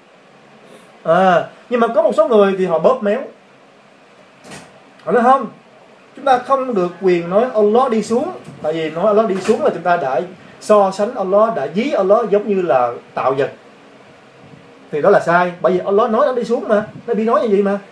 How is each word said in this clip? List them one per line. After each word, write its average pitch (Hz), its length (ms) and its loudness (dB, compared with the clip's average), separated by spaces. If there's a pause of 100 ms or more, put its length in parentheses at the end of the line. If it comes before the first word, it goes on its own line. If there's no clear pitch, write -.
(1040)
À, 175 420 2 (260)
nhưng 240 100 -2
mà 233 140 2
có 311 80 2
một 285 140 0
số 311 120 2
người 202 300 4
thì 185 80 0
họ 165 120 0
bóp 220 240 0
méo. 208 180 -2 (1800)
Họ 156 80 -4
nói 233 100 2
không, 254 240 2 (680)
chúng 254 80 -18
ta 262 140 4
không 262 360 -2
được 180 160 -2 (100)
quyền 175 300 0
nói 208 140 2 (100)
Allah 220 360 2
đi 220 120 0
xuống. 285 300 -4 (300)
Tại 156 100 -4
vì 160 180 -6
nói 170 160 -2
Allah 214 220 2
đi 190 120 -4
xuống 240 240 0
là 233 100 2
chúng 170 80 -10
ta 175 140 2
đã 147 240 -2 (400)
so 202 300 2
sánh 208 240 -4
Allah, 202 420 0
đã 143 180 -4
dí 247 160 -2
Allah 208 400 2
giống 208 180 0
như 190 140 0
là 127 300 0 (220)
tạo 127 180 -2
vật. 135 200 -2 (1400)
Thì 147 120 -4
đó 139 80 4
là 143 100 4
sai. 175 400 0
Bởi 170 120 0
vì 180 60 0
Allah 202 320 0
nói 240 160 2
nó 254 60 0
đi 240 120 -4
xuống 247 240 -4
mà, 214 180 0 (200)
nó 233 80 -4
bị 214 100 -2
nói 240 160 2
như 247 100 -2
vậy 202 120 2
mà. 196 160 -2 (140)